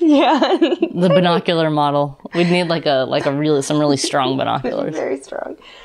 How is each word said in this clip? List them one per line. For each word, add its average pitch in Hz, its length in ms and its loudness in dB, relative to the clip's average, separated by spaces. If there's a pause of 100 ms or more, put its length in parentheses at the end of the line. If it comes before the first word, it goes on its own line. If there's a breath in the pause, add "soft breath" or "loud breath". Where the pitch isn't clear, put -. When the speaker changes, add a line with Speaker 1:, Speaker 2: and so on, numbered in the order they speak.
Speaker 1:
Yeah. 302 380 4
<laughs> 285 180 0 (360)
Speaker 2:
The 175 160 0
binocular 170 600 2
model. 143 500 0 (160)
We'd 175 160 2
need, 175 160 0
like, 165 180 -2
a, 131 220 0
like, 139 180 -2
a 143 60 0
really, 147 300 0
some 151 180 -2
really 147 160 2
strong 135 420 -2
Speaker 1:
<laughs> 135 40 -2
Speaker 2:
binoculars. 135 520 -4
Speaker 1:
Very 277 280 -6
strong. - 340 -12 (280 loud breath)